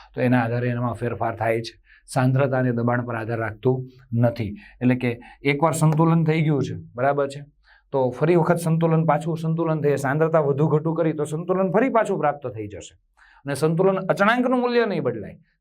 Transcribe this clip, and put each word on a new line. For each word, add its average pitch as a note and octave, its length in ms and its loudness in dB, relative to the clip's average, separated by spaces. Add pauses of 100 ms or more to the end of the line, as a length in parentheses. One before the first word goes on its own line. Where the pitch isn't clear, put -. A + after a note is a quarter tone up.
(140)
તો C3 60 -6
એના B2 240 2
આધારે A#2+ 240 -2
એનામાં A#2+ 240 -2
ફેરફાર A2+ 440 -4
થાય A2+ 240 0
છે. - 220 -14 (240)
સાંદ્રતા C3 520 2
અને B2+ 140 0
દબાણ A#2+ 320 0
પર A#2+ 120 -6
આધાર A2+ 220 -6
રાખતું B2+ 520 -2 (240)
નથી. A#2 420 0 (240)
એટલે B2+ 140 4
કે B2 260 -2 (220)
એકવાર D3 300 2
સંતુલન D#3+ 520 2
થઈ D#3 180 2
ગયું D3 200 2
છે, A2 120 -6 (200)
બરાબર C#3 340 0
છે, C#3+ 180 -14 (460)
તો C3 180 0
ફરી D#3 260 2
વખત E3 200 4
સંતુલન, E3 480 2
પાછું D#3 340 0
સંતુલન D#3+ 420 -2
થઈ, C#3+ 160 2
સાંદ્રતા D#3 440 0
વધુ C#3+ 280 2
ઘટું D#3 260 0
કરી E3 180 0
તો D3+ 120 -4
સંતુલન F3+ 480 -2
ફરી A#3 160 2
પાછું G#3 300 0
પ્રાપ્ત D3 280 -2
થઈ A2 200 -8
જશે F#2+ 320 -16 (180)
અને - 380 -10
સંતુલન E3 420 2
અચળાંકનું A3+ 640 2
મૂલ્ય A#3+ 260 2
નહીં F3+ 160 -4
બદલાય, A2 360 -6 (220)